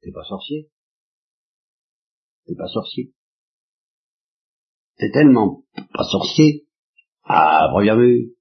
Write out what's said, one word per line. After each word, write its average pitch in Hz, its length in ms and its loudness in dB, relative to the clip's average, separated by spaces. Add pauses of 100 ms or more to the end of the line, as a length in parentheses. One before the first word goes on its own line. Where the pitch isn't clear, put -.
C'est 202 80 -18
pas - 140 -18
sorcier. 151 440 -14 (1800)
C'est - 100 -12
pas 90 100 -14
sorcier. - 460 -12 (1800)
C'est - 160 -6
tellement 123 500 4 (320)
pas - 100 -4
sorcier, 151 600 0 (560)
à 78 480 2
première 104 260 0
vue 120 440 2